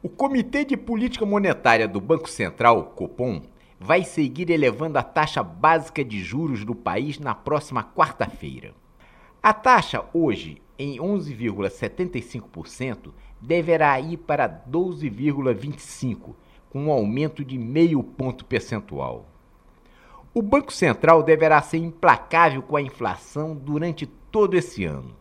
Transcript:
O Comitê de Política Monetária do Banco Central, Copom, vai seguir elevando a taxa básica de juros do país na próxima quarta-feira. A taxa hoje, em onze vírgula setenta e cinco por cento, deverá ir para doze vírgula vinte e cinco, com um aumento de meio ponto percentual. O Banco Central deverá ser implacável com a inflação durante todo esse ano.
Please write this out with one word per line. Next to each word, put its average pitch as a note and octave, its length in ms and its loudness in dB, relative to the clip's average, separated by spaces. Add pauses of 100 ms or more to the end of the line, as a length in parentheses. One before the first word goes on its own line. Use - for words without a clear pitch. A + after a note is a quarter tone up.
O - 40 -6
Comitê C#4 540 -2
de C#4 140 -2
Política A#3 480 -4
Monetária D3+ 640 4
do F#2+ 120 -4
Banco B2+ 300 0
Central, A2 680 2
Copom, G#2 460 -6 (380)
vai E3+ 240 2
seguir D#3+ 480 -4
elevando C#3+ 480 0
a - 20 0
taxa D3+ 400 -2
básica C#3+ 640 0
de G#2 180 -8
juros B2 400 -4
do A#2 120 -6
país B2+ 420 -4
na C#3 160 -6
próxima A#2+ 500 -4
quarta-feira. - 920 -4 (680)
A G#3+ 100 4
taxa G#3+ 600 2
hoje, G2+ 480 -2 (160)
em C#3 240 -10
onze E3+ 320 -4
vírgula G#2 380 -4
setenta C3+ 480 -6
e - 20 -6
cinco - 280 -14
por E2 180 -14
cento, - 480 -10 (260)
deverá D#3 580 2
ir D#3+ 180 -6
para C#3+ 280 0
doze D3+ 640 -4
vírgula C3 460 0
vinte C#3+ 240 -10
e - 20 -20
cinco, - 540 -8 (340)
com C#3 140 -8
um D3+ 80 0
aumento C3+ 520 0
de C3 140 -8
meio C#3 460 2
ponto - 420 -6
percentual. C#2 800 -6 (1120)
O A#3 80 0
Banco C4+ 280 0
Central D#3+ 520 6
deverá D#3 400 6
ser - 140 -4
implacável E3 840 4
com D3+ 140 -4
a C#3+ 60 2
inflação C#3 720 -6
durante D3 500 -4
todo G3 500 0
esse C3 300 0
ano. C2 360 -8